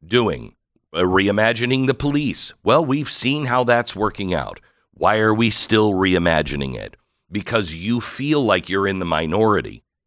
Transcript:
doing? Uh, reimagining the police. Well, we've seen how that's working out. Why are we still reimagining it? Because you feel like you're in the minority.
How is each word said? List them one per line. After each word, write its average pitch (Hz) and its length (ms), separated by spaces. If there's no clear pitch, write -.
doing? 82 500
Uh, 82 80
reimagining 110 880
the 131 60
police. 143 600
Well, 139 220
we've 139 240
seen 143 360
how 127 180
that's 120 320
working 98 380
out. 57 260
Why 101 240
are 110 160
we 113 160
still 107 440
reimagining 80 800
it? 50 200
Because 98 440
you 107 240
feel 143 440
like 95 260
you're 98 180
in 95 120
the 90 60
minority. 82 760